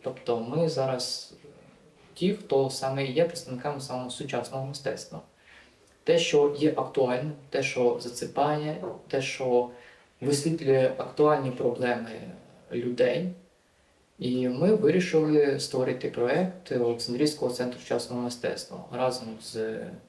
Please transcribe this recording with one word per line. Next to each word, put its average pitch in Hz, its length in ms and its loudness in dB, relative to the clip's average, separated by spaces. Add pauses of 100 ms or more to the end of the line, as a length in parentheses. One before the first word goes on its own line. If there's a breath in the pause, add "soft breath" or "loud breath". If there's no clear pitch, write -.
Тобто 120 380 -2
ми 147 280 0
зараз 131 680 -4 (800)
ті, 190 200 2
хто 135 360 2
саме 135 340 -2
є 135 200 2
представниками 139 560 -6
самого 127 300 -8
сучасного 135 560 -6
мистецтва. - 540 -8 (840 loud breath)
Те, 170 140 6
що 147 400 4
є 151 180 4
актуальним, 135 560 0 (180)
те, 135 120 0
що 123 380 2
зацепає, 151 840 -2 (240)
те, 135 140 0
що 123 480 0 (520 loud breath)
висвітлює 135 760 2
актуальні 143 520 2
проблеми 120 600 -2 (600)
людей. 123 560 0 (880 soft breath)
І 127 300 0
ми 156 260 4
вирішили 156 880 4
створити - 500 -2
проєкт 143 600 0
Олександрійського 123 800 0
центру 123 280 -4
сучасного 123 420 -4
мистецтва - 720 -6
разом 120 360 -2 (140)
з 110 360 -6 (300)